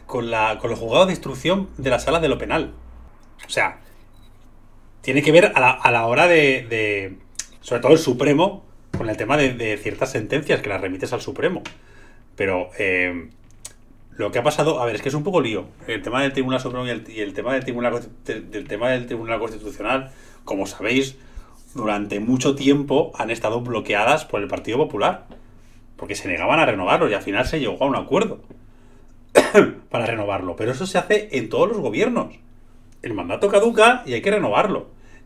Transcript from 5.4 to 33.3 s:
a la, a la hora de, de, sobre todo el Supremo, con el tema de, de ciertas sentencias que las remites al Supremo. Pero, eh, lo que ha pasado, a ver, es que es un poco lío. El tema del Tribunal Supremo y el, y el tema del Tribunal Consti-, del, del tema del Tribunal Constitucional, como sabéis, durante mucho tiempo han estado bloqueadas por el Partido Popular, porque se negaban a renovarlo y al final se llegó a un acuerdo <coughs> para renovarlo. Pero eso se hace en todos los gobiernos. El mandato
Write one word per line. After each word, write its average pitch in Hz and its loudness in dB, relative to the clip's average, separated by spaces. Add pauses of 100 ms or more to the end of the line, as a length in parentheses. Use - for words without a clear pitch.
a - 2
la, 127 4
a - 2
la 117 2
hora 139 4
de, 139 4
de, 104 -2 (440)
sobre 120 -4
todo 135 8
el 160 8
Supremo, 143 2 (320)
con - -4
el 110 -4
tema 120 0
de, 131 2
de 110 -2
ciertas 107 -4
sentencias 139 -2
que - -6
las 92 -4
remites 92 -6
al 113 -6
Supremo. 170 -4 (720)
Pero, 92 -4
eh, 90 -2 (800)
lo 104 -6
que - -2
ha 120 -2
pasado, 147 0
a - 0
ver, 117 -2
es 107 -6
que 139 -4
es 135 -4
un 151 -2
poco 170 2
lío. 107 -4 (220)
El 107 -6
tema 123 -2
del 139 0
Tribunal 131 -2
Supremo 123 -6
y 123 -6
el, 107 -10
y 110 -8
el 101 -6
tema 120 -4
del 127 -2
Tribunal 120 -2
Consti-, 120 -8
del, 110 -10
del 98 -10
tema 110 -2
del 123 -2
Tribunal 113 -4
Constitucional, 110 -6 (340)
como 98 -4
sabéis, 127 -2 (560)
durante 104 -4
mucho 127 2
tiempo 139 2
han 113 -4
estado 113 -2
bloqueadas 117 0
por 101 -4
el 98 -6
Partido - -4
Popular, 143 0 (680)
porque 101 -8
se - -8
negaban 95 0
a 151 6
renovarlo 120 2
y 107 2
al 95 -2
final 101 -2
se 160 -2
llegó 101 -2
a 131 2
un 131 0
acuerdo 175 -2 (920)
<coughs> - 4
para 117 -2
renovarlo. 98 -4
Pero 110 -4
eso 185 -6
se 185 -2
hace 208 0
en 120 -2
todos 165 2
los 226 -4
gobiernos. 156 -2 (680)
El - -6
mandato - -2